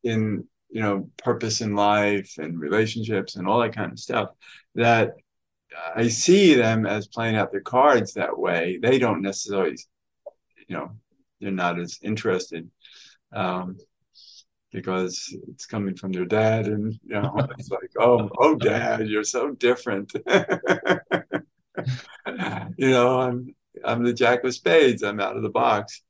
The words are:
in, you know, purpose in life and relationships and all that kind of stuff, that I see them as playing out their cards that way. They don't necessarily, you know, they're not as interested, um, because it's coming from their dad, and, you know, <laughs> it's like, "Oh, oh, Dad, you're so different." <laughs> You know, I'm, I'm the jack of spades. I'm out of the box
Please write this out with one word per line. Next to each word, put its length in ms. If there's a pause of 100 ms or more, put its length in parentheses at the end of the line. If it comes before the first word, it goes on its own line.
in, 440 (240)
you 100
know, 380
purpose 420
in 140
life 640
and 200
relationships 800
and 120
all 120
that 140
kind 180
of 60
stuff, 320 (440)
that 380 (840)
I 120
see 460
them 320
as 220
playing 280
out 160
their 80
cards 540
that 240
way. 440
They 160
don't 240
necessarily, 540 (920)
you 80
know, 160 (480)
they're 100
not 280
as 240
interested, 680 (600)
um, 440 (960)
because 640 (120)
it's 180
coming 280
from 180
their 120
dad, 420
and, 260 (120)
you 100
know, 220
<laughs> 220
it's 120
like, 200 (100)
"Oh, 280 (100)
oh, 180
Dad, 520
you're 160
so 260
different." 640 (140)
<laughs> 0 (2500)
You 120
know, 300
I'm, 340 (300)
I'm 200
the 100
jack 300
of 100
spades. 480
I'm 180
out 160
of 60
the 80
box 600